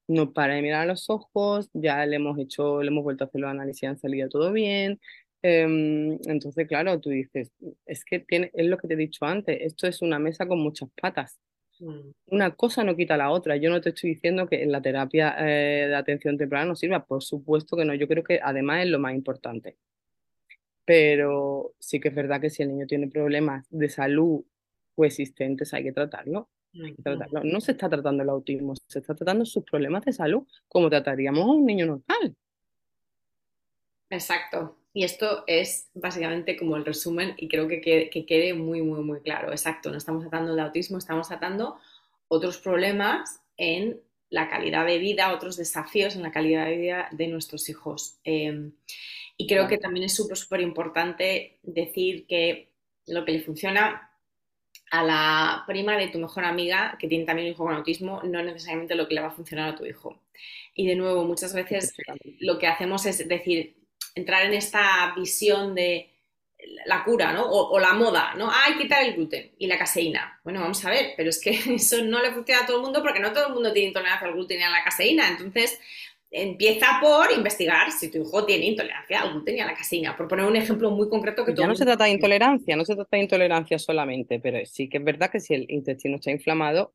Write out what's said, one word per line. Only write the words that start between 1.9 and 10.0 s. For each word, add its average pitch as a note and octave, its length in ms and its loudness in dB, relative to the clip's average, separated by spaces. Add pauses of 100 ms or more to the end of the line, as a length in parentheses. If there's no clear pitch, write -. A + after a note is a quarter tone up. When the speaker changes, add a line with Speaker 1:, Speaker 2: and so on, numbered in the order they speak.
Speaker 1:
le D3 100 0
hemos D3 220 -2
hecho, C#3+ 440 -2
le C#3+ 60 0
hemos D3 160 0
vuelto C#3 200 -4
a - 40 -2
hacer C3+ 120 -6
los C#3 100 -4
análisis C#3 340 -8
y - 20 -4
han C#3 120 -6
salido C3+ 300 -4
todo D#3 240 0
bien. G3+ 480 0 (420)
Em, D#3+ 840 2
entonces, D#3 420 -2
claro, E3 320 0
tú D3+ 100 -6
dices, C3 420 -4 (340)
es - 180 -12
que F3+ 160 -4
tiene, F3 340 0
es E3+ 120 2
lo F3+ 120 2
que E3+ 100 -8
te D#3+ 60 -2
he - 20 0
dicho D#3 280 -4
antes, F3 360 -2
esto D#3+ 260 -4
es F3+ 160 -4